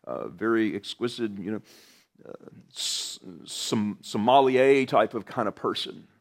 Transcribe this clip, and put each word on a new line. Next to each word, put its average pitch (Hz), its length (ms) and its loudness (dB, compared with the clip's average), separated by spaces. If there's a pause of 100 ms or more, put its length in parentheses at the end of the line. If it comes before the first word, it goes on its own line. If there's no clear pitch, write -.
uh, 60 220 -8
very 107 480 0
exquisite, 113 640 -6
you 98 140 -6
know, 104 80 -8 (640)
uh, - 220 -18 (220)
s-, - 480 -8 (260)
som-, 104 560 -4
sommelier 131 840 6
type 110 300 2
of 101 100 -6
kind 117 220 -4
of - 80 -4
person. - 520 -6 (140)